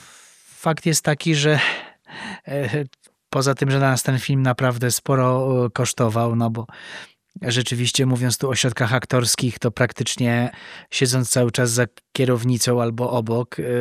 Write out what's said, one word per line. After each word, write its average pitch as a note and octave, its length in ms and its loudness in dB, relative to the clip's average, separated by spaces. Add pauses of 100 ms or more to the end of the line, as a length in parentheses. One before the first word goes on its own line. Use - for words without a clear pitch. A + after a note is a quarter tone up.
(480)
fakt - 380 -2
jest D#3 180 0
taki, D#3 300 2
że, D3 260 4 (880)
e, C#3+ 360 -4 (460)
poza C3+ 240 2
tym, C#3 160 0
że C#3 100 2
nas C3+ 220 2
ten C3 160 2
film C3+ 240 0
naprawdę B2+ 480 0
sporo, C3 580 2 (180)
e, A2+ 40 -4
kosztował, A#2 680 0
no A#2 140 2
bo A2+ 160 -6 (760)
rzeczywiście, B2 640 0
mówiąc B2 320 0
tu C3+ 120 -2
o B2+ 40 -2
środkach A#2+ 400 0
aktorskich, B2 640 0
to A#2+ 120 0
praktycznie A#2+ 800 0 (400)
siedząc B2+ 400 0
cały B2 200 2
czas B2 200 0
za A#2 160 2 (260)
kierownicą B2 720 2
albo A#2+ 280 -2
obok, A#2 500 -2
e, - 20 -4 (180)